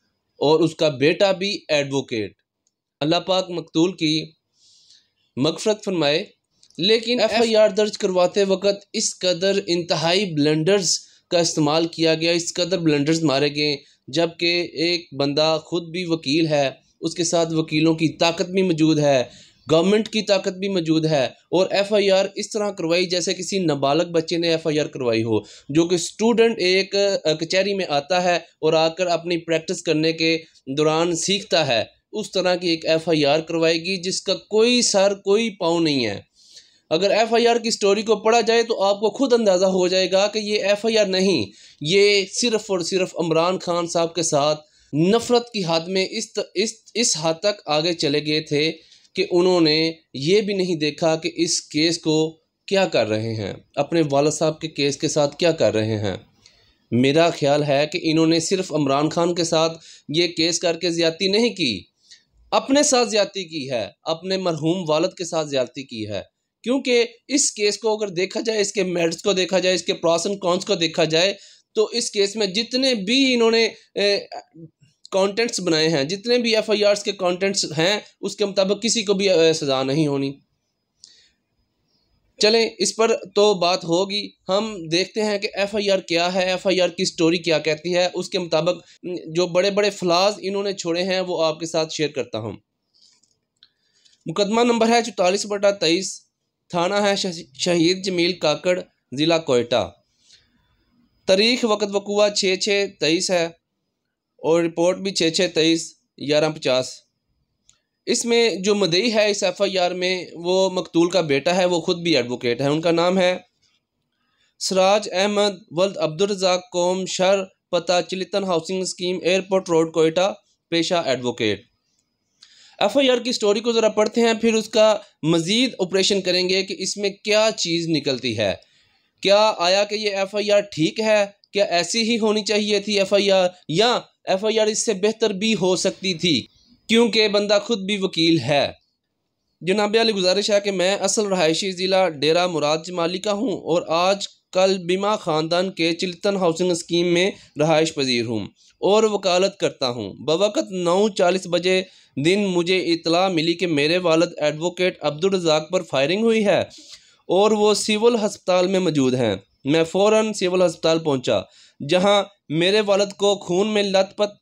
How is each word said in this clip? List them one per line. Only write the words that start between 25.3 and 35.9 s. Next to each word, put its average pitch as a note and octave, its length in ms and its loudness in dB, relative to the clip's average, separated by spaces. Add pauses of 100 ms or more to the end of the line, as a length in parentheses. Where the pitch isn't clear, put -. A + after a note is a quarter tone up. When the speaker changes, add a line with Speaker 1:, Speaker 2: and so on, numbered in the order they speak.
Speaker 1:
जो D#3 140 4
कि F3+ 140 0
स्टूडेंट A3+ 600 0
एक, F#3+ 380 0
अ, G3 360 0
कचहरी F#3 420 -2
में F#3+ 120 -4
आता D3+ 340 0
है F3 260 0 (160)
और D#3 120 2
आकर E3 320 0
अपनी E3+ 300 -2
प्रैक्टिस E3 460 -4
करने D#3 300 0
के D#3+ 240 0 (320)
दौरान D#3 460 0
सीखता F#3+ 500 0
है, A#2 260 0 (220)
उस G#3 220 -8
तरह F3+ 220 0
की E3+ 160 -2
एक E3 120 -4
एफ़आईआर D#3+ 560 2
करवाएगी E3 560 -2
जिसका F#3 380 -4
कोई A3+ 480 2
सर G3+ 320 2
कोई G3+ 360 0
पाँव E3+ 300 -2
नहीं C#3+ 260 0